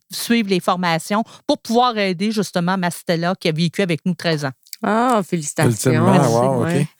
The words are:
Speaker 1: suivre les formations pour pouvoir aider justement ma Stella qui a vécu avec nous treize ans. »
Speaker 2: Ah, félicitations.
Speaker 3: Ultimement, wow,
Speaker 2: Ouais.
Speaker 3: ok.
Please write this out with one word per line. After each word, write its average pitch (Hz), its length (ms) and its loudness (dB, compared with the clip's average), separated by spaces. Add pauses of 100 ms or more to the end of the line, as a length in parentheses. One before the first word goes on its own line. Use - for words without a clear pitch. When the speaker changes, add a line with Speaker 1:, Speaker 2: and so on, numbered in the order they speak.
(100)
Speaker 1:
suivre 233 400 0
les 180 100 2
formations 185 640 -2 (240)
pour 294 100 0
pouvoir 233 400 2
aider 196 320 -2
justement 190 480 -2
ma 180 140 -2
Stella 170 420 -2
qui - 140 -4
a 165 40 0
vécu 165 300 -2
avec 170 240 -2
nous 180 80 -2
treize 156 300 -2
ans. » 131 80 -6 (320)
Speaker 2:
Ah, 220 440 0
félicitations. 147 600 -2
Speaker 3:
Ultimement, 127 680 4
wow, 117 60 0
Speaker 2:
Ouais. 170 200 0
Speaker 3:
ok. 151 40 0 (140)